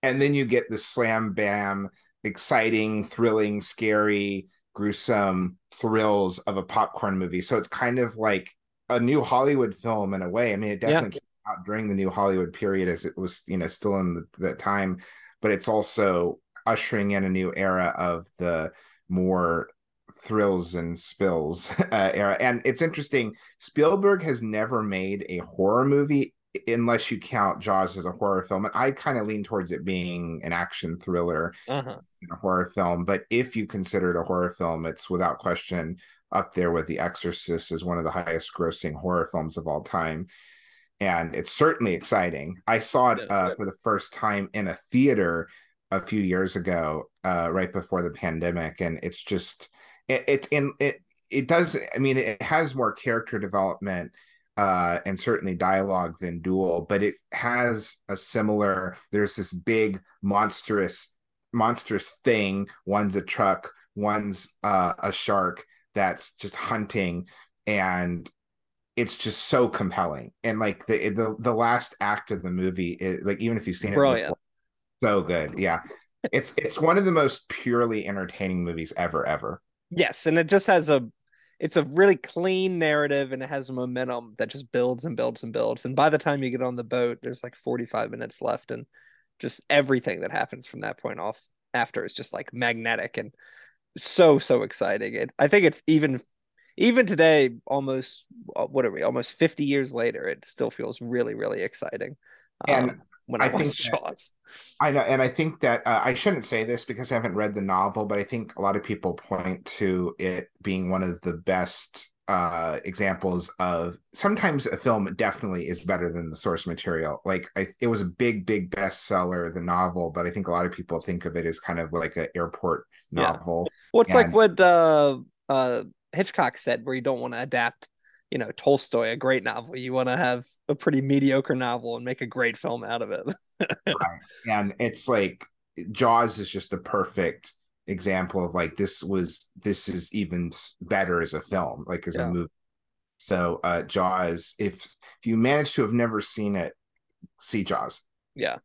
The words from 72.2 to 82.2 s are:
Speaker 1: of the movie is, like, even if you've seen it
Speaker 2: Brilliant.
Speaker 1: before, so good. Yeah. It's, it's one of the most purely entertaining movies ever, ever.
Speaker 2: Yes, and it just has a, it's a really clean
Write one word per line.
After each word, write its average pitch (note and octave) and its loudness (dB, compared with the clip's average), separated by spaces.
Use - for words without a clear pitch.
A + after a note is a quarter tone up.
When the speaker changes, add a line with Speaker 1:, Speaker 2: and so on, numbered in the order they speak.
Speaker 1:
of C#3 -4
the F2+ -6
movie F2+ -2
is, F#2 -4
like, G2 -2
even A2+ 0
if G2+ -6
you've F2+ -4
seen G#2 -4
it G2+ 0
Speaker 2:
Brilliant. B2 2
Speaker 1:
before, G#2 4
so - -2
good. E2 -2
Yeah. E2+ 0
It's, - 0
it's D3 -4
one E3 4
of G3+ 4
the F#3 4
most D3+ 2
purely A#2+ 0
entertaining F#2 -2
movies E2 -4
ever, E2 0
ever. D2 -4
Speaker 2:
Yes, - 0
and D#3+ 4
it E3 2
just G3 6
has E3 6
a, C3+ 6
it's - 0
a D3+ 4
really F3 6
clean F#3 0